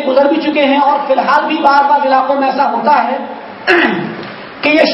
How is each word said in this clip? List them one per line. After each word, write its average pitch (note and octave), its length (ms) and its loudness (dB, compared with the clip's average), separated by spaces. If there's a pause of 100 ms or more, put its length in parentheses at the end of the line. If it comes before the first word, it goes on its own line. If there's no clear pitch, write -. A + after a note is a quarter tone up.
گزر C4 180 4
بھی C#4+ 180 0
چکے D4 220 0
ہیں C4+ 140 2
اور C#4+ 280 2
فی C4+ 60 0
الحال C4+ 320 0
بھی D#4 120 -4
بعض C#4+ 320 4
بعض C#4+ 180 2
علاقوں C4+ 300 2
میں C4+ 140 0
ایسا C4 200 0
ہوتا A#3+ 340 0
ہے C4 120 -4 (1400)
کہ - 80 -2
یہ D4+ 260 4